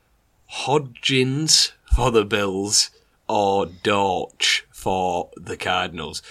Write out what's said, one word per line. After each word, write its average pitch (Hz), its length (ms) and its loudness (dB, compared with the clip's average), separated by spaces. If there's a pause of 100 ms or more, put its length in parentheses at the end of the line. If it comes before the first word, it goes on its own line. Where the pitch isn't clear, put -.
(640)
Hodgins 135 1080 0 (240)
for 120 160 4
the 110 140 6
Bills, 101 640 0 (380)
or 98 400 0
Dortch 95 1040 -2
for 92 680 -2
the - 200 -12
Cardinals. 87 720 -4